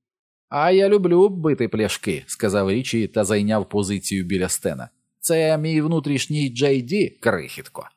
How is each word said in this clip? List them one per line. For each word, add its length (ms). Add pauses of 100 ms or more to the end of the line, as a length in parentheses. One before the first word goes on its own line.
(500)
«А 220
я 180
люблю 400
бити 380
пляшки», — 600
сказав 440
Річі 360
та 180
зайняв 440
позицію 560
біля 240
Стена. 400 (300)
«Це 380
мій 240
внутрішній 680
Джей 320
Ді, 280
крихітко». 880